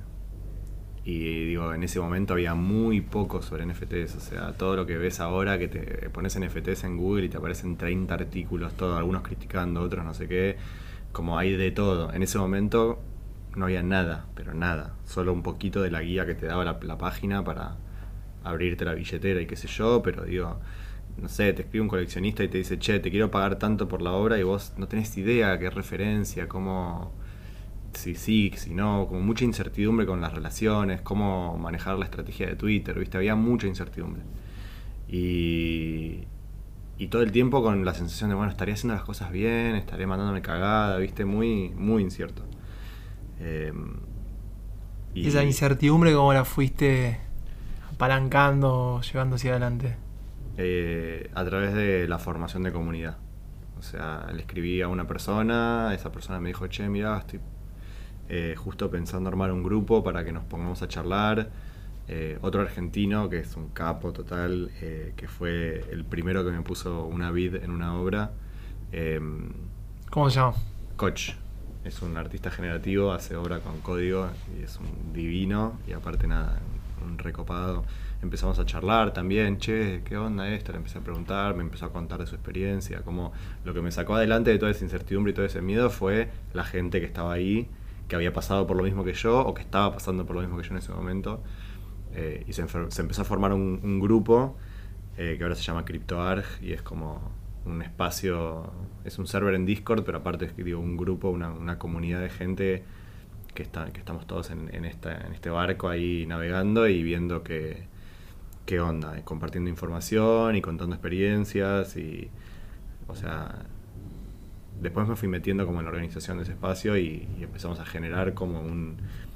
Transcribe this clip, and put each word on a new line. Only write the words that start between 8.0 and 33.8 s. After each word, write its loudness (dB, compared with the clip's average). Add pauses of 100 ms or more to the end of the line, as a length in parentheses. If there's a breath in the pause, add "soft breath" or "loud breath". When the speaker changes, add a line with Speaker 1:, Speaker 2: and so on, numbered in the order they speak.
Speaker 1:
artículos, -4
todo, 0
algunos 0
criticando, -2
otros -2
no -6
sé -6
qué, 2 (540 loud breath)
como 0
hay 4
de 4
todo. 2
En 0
ese 2
momento 4 (560)
no 0
había 2
nada, 2
pero -8
nada, 0 (120)
solo 0
un 0
poquito -2
de 2
la -2
guía 0
que 0
te -6
daba 2
la, 0
la -6
página 0
para -4 (640 loud breath)
abrirte 0
la 0
billetera 0
y -4
qué -6
sé -8
yo, 4
pero 0
digo, -2 (580 loud breath)
no -6
sé, 4
te -2
escribe -2
un 2
coleccionista 0
y 2
te 2
dice, -2
"Che, 4
te -2
quiero 4
pagar 2
tanto 2
por -2
la 0
obra", 4
y 4
vos 0
no -4
tenés -2
idea 4
qué 0
referencia, 0
cómo, -2 (800 loud breath)
si -4
sí, 4
si -6
no, 2
como -2
mucha 2
incertidumbre 4
con 0
las -2
relaciones, 2
cómo 0
manejar -2
la 0
estrategia -4
de -2
Twitter, 2
¿viste? -2
Había 4
mucha 4
incertidumbre. -4 (880 loud breath)